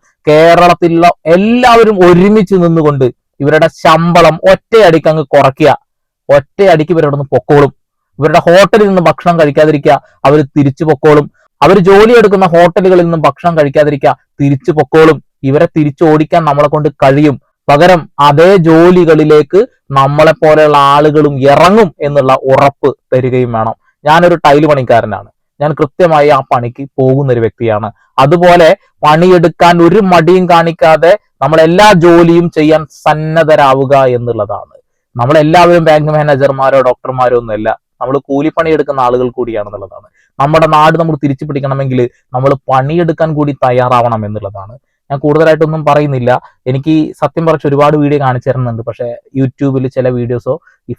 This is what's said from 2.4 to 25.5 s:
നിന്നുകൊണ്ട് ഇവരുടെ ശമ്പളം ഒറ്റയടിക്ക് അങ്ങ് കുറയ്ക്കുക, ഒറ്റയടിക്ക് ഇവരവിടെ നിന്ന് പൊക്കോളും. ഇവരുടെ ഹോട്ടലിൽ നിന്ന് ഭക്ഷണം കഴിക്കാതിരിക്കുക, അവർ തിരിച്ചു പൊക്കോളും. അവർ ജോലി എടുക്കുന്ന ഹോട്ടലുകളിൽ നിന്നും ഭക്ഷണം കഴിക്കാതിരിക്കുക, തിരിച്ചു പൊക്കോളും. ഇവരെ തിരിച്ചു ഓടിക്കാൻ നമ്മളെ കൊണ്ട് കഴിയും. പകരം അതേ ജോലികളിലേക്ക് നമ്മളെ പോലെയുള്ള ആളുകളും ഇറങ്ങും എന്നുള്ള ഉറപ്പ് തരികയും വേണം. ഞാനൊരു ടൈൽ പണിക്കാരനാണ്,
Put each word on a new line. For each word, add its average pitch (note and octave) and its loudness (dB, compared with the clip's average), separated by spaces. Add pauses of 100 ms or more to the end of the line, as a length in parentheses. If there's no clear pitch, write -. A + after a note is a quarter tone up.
നിന്നുകൊണ്ട് D3 0 (360)
ഇവരുടെ D#3 0 (140)
ശമ്പളം E3 2 (140)
ഒറ്റയടിക്ക് F3+ 2
അങ്ങ് D#3 -4 (100)
കുറയ്ക്കുക, C3+ 0 (680)
ഒറ്റയടിക്ക് E3 0
ഇവരവിടെ D3 -2
നിന്ന് C#3 -10
പൊക്കോളും. C#3+ 0 (460)
ഇവരുടെ D#3 0
ഹോട്ടലിൽ G3 2
നിന്ന് F#3 0
ഭക്ഷണം E3+ -2
കഴിക്കാതിരിക്കുക, D3+ 0 (340)
അവർ D3 2 (180)
തിരിച്ചു C#3 -2
പൊക്കോളും. D3+ 2 (380)
അവർ F3+ 4 (120)
ജോലി G#3+ 4
എടുക്കുന്ന G3 2
ഹോട്ടലുകളിൽ F3+ 2
നിന്നും E3 -4
ഭക്ഷണം E3+ -4
കഴിക്കാതിരിക്കുക, D3 0 (280)
തിരിച്ചു C#3+ -2
പൊക്കോളും. D#3+ 2 (320)
ഇവരെ D3+ 0 (100)
തിരിച്ചു D3 -4
ഓടിക്കാൻ D#3 0
നമ്മളെ C#3+ 0
കൊണ്ട് D3+ -2 (140)
കഴിയും. C#3 0 (340)
പകരം E3 2 (260)
അതേ D#3 4 (160)
ജോലികളിലേക്ക് D#3+ 2 (360)
നമ്മളെ D3 2 (100)
പോലെയുള്ള D3+ 2 (140)
ആളുകളും D3 0 (160)
ഇറങ്ങും F3+ 2 (180)
എന്നുള്ള C#3 0 (180)
ഉറപ്പ് C3+ 0 (220)
തരികയും B2+ -2
വേണം. A2 -6 (320)
ഞാനൊരു E3+ 2
ടൈൽ D3 2
പണിക്കാരനാണ്, A2+ -2 (320)